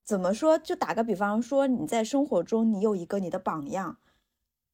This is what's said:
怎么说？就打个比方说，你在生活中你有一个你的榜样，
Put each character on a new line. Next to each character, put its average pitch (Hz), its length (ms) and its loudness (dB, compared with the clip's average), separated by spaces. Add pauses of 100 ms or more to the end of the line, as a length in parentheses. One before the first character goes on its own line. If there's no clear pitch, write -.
怎 202 160 0
么 185 140 2
说？ 311 240 4
就 349 180 -4
打 254 160 -2
个 226 100 0
比 226 120 0
方 208 260 0
说， 277 260 2
你 208 200 0
在 226 180 0
生 277 220 0
活 190 160 0
中 226 280 2
你 196 120 0
有 214 120 2
一 170 120 -4
个 202 120 -2
你 180 120 -4
的 185 80 -4
榜 160 320 -6
样， - 260 -6 (760)